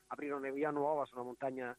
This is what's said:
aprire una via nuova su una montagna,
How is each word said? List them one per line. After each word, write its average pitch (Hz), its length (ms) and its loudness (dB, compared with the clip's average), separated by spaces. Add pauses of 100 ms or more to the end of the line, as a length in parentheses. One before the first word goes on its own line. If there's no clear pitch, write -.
aprire 143 260 -2
una 135 160 -2
via 143 200 2
nuova 147 360 2
su - 80 -20
una 123 100 -4
montagna, 127 540 -4